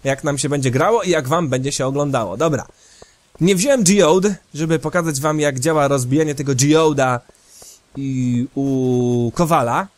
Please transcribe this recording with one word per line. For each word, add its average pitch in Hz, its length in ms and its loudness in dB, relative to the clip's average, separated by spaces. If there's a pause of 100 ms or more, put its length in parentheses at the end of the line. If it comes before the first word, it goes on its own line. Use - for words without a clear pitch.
jak 135 200 -4
nam 143 140 -2
się 143 100 -4
będzie 139 220 0
grało 190 320 2
i 180 80 -4
jak 151 180 0
wam 165 200 0
będzie 131 240 -2
się 131 140 -4
oglądało. 131 500 -2
Dobra. 147 300 -2 (760)
Nie 190 160 4
wziąłem 247 280 2
geode, 190 500 4 (200)
żeby 160 240 -2
pokazać 156 420 -4
wam, 151 200 -2
jak 143 200 -2
działa 151 280 2
rozbijanie 139 460 0
tego 139 200 -4
geoda 143 680 2 (760)
i 127 580 -2
u 123 800 0
Kowala. 160 640 0